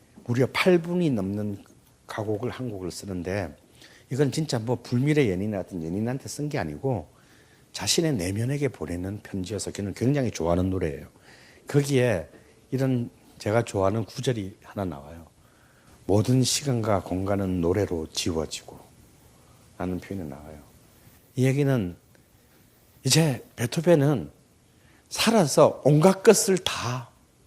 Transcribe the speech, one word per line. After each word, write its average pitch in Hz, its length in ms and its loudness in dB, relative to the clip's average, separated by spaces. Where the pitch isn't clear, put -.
무려 120 280 0
팔 180 260 4
분이 175 320 0
넘는 101 520 -2
가곡을 107 440 -4
한 123 200 -8
곡을 92 200 -8
쓰는데 92 640 -6
이건 135 200 0
진짜 147 280 -2
뭐 117 240 -2
불밀의 139 480 2
연인 95 200 -2
같은 92 340 -6
연인한테 110 440 -4
쓴 147 200 -6
게 147 100 -6
아니고 87 500 -4
자신의 - 420 0
내면에게 117 540 -2
보내는 90 540 -8
편지여서 92 500 -8
저는 98 220 -6
굉장히 131 360 0
좋아하는 85 400 0
노래예요. 78 380 -4
거기에 127 600 0
이런 127 400 -2
제가 110 240 0
좋아하는 98 420 0
구절이 113 580 -6
하나 - 220 -6
나와요. 78 420 -10
"모든 110 360 4
시간과 113 600 0
공간은 95 580 -2
노래로 85 520 0
지워지고" - 680 -6
라는 92 200 -4
표현이 95 300 -10
나와요. 76 300 -16
이 127 100 2
얘기는 131 500 2
이제 135 400 2
베토벤은 143 720 2
살아서 165 760 4
온갖 156 380 6
것을 190 360 6
다 - 540 -6